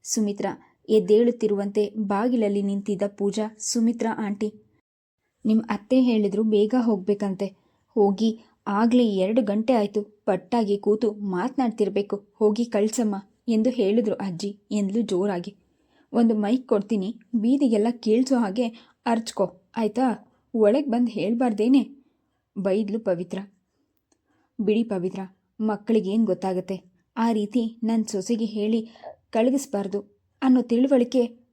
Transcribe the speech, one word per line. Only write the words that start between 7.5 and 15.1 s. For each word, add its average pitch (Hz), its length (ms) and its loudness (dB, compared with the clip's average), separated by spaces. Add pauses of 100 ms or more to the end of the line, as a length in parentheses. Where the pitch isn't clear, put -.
ಹೋಗಿ 214 520 2 (260)
ಆಗ್ಲೇ 233 400 2
ಎರಡು 202 360 2
ಗಂಟೆ 220 320 0
ಆಯ್ತು, 208 280 0
ಪಟ್ಟಾಗಿ 202 760 -2
ಕೂತು 208 340 0
ಮಾತ್ನಾಡ್ತಿರ್ಬೇಕು, 202 1200 -4
ಹೋಗಿ 214 300 0
ಕಳ್ಸಮ್ಮ" 214 500 0 (340)
ಎಂದು 226 220 2
ಹೇಳಿದ್ರು 214 440 0
ಅಜ್ಜಿ 196 460 -8 (100)
ಎಂದ್ಲು 202 300 -2
ಜೋರಾಗಿ. 196 560 -4 (560)